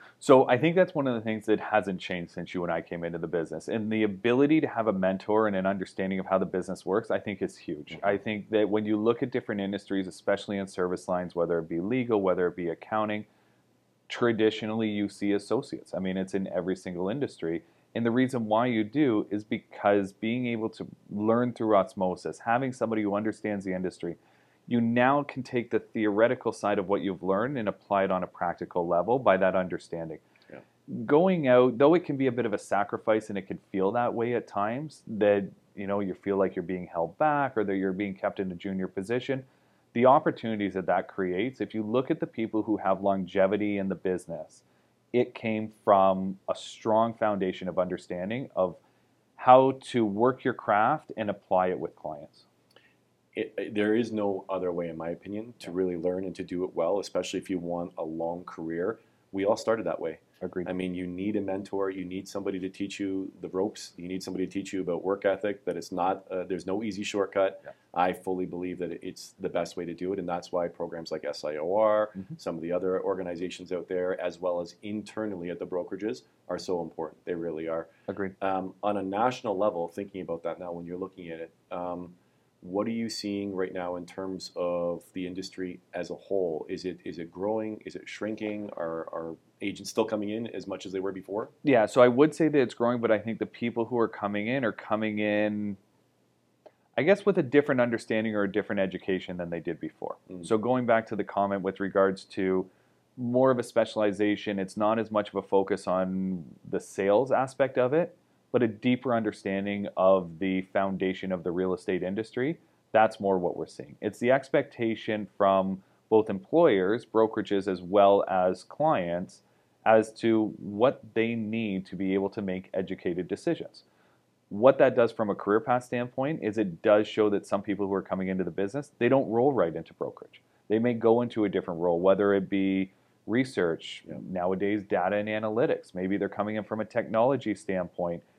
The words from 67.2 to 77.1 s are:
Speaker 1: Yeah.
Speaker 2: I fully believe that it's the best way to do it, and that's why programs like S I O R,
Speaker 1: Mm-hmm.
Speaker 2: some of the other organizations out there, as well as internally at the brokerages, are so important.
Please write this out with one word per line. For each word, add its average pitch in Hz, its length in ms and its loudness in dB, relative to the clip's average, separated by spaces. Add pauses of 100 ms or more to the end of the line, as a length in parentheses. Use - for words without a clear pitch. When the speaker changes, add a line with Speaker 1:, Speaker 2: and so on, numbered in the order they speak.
Speaker 1:
Yeah. - 80 -18 (220)
Speaker 2:
I 90 200 2
fully 92 320 -4
believe 87 340 -6
that 85 120 -4 (120)
it's - 360 -14
the 92 100 -4
best 87 280 -4
way 87 80 -6
to 85 100 -8
do 90 180 -4
it, 95 60 -4
and 87 100 -6
that's 87 220 -6
why 87 160 0
programs 82 440 -8
like 76 140 -6
S 73 180 -6
I 76 140 -4
O 85 180 -2
R, 107 420 4
Speaker 1:
Mm-hmm. 95 200 -12
Speaker 2:
some 87 180 -6
of 80 60 -8
the 82 100 -4
other 92 320 0
organizations 90 680 -6
out 87 160 -6
there, 92 340 -2
as 85 180 -6
well 87 220 -2
as 85 220 -10
internally 104 640 -6
at 87 100 -6
the 92 80 -6
brokerages, 92 540 -6 (280)
are 87 100 -4
so 87 220 -4
important. 80 440 -10